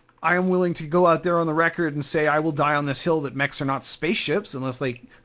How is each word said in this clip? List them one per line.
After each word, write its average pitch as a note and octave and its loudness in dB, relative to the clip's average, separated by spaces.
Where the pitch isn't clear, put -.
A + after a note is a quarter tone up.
I E3+ 2
am F#3 2
willing F3+ 2
to D#3+ -8
go F3 4
out D#3+ 4
there F3 0
on E3 0
the D3+ -2
record E3 0
and D3 -4
say D3+ 0
I D3+ 2
will D#3 0
die D3 0
on D3 0
this C#3 -2
hill D#3+ 0
that B2+ -6
mechs C#3 -2
are C#3 -2
not C3+ -2
spaceships - -2
unless C3 -6
they, B2+ -4